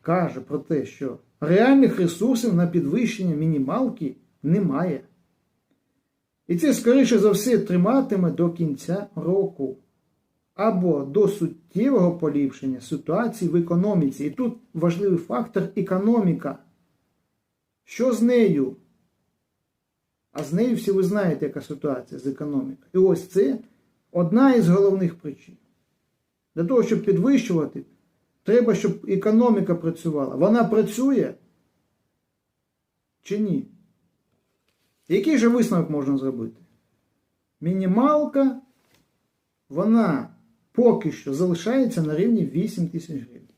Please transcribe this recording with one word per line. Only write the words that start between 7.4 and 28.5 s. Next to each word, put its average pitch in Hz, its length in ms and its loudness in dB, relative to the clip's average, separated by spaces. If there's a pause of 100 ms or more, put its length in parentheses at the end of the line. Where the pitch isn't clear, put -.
триматиме 185 760 0
до 170 200 0
кінця 170 640 -6
року. 160 640 -4 (760)
Або 180 480 0
до 180 240 2
суттєвого 175 880 -2
поліпшення 139 640 -4
ситуації 170 680 -6
в 175 40 -4
економіці. 170 680 0
І 147 40 -4
тут 233 280 -6 (160)
важливий 175 440 0
фактор — 214 460 -4 (120)
економіка. 190 840 0 (1200)
Що 247 300 -2
з 214 80 -2
нею? 202 540 2 (1600)
А 151 120 -10
з 139 100 -6
нею 226 220 2
всі 196 160 -4
ви 190 120 2
знаєте, 175 420 0
яка 139 160 -8
ситуація 139 580 -8
з 131 80 -8
економікою. 135 680 -6
І 185 40 0
ось 185 300 2
це 240 320 0 (520)
одна 214 420 4
із 185 160 4
головних 190 460 2
причин. - 420 -16 (960)
Для 165 80 -2
того, 233 200 2
щоб 185 220 -2
підвищувати, 175 800 0 (580)
треба, 220 320 4